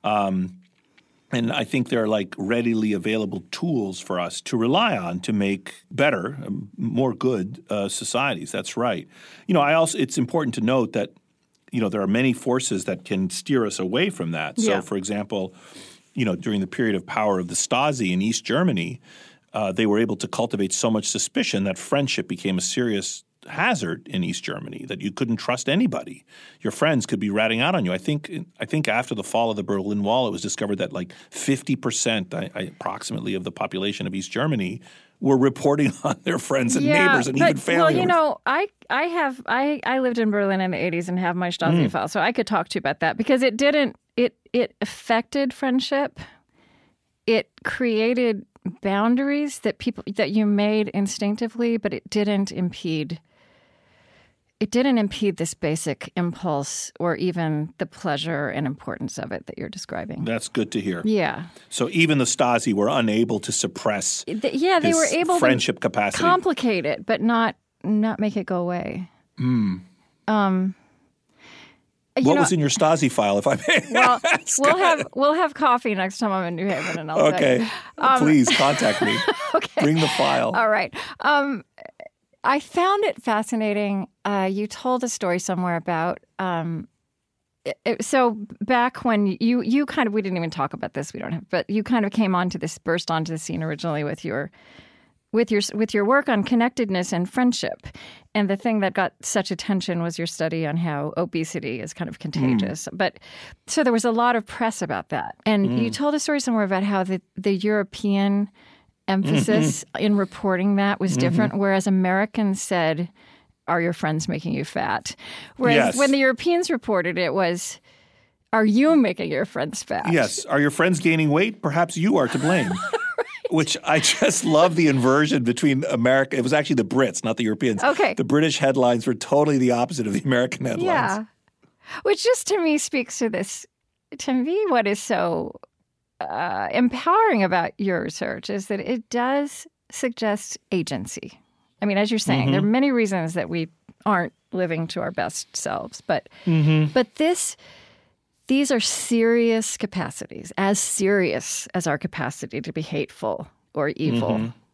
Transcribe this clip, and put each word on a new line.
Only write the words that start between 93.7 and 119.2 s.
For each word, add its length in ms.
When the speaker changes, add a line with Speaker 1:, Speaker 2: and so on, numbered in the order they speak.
Speaker 2:
with 220
your, 240
with 200
your 80
s-, 160
with 180
your 100
work 240
on 160
connectedness 720
and 160
friendship. 560
And 160
the 80
thing 220
that 160
got 260
such 300
attention 500
was 160
your 80
study 400
on 120
how 400
obesity 640
is 140
kind 160
of 80
Speaker 1:
Mm. 40
Speaker 2:
contagious. 720
But, 280
so 160
there 100
was 120
a 60
lot 240
of 120
press 340
about 280
that. 260
And 340
you 120
Speaker 1:
Mm. 20
Speaker 2:
told 220
a 40
story 200
somewhere 240
about 200
how 200
the, 180
the 180
European 960
emphasis 760
Speaker 1:
Mm-hmm. 220
Speaker 2:
in 120
reporting 600
that 220
was 120
Speaker 1:
Mm-hmm. 80
Speaker 2:
different, 380
whereas 300
Americans 720
said, 480
"Are 140
your 120
friends 360
making 240
you 100
fat?" 520
Whereas 180
Speaker 1:
Yes. 220
Speaker 2:
when 140
the 80
Europeans 500
reported 480
it 160
was, 460
"Are 120
you 300
making 360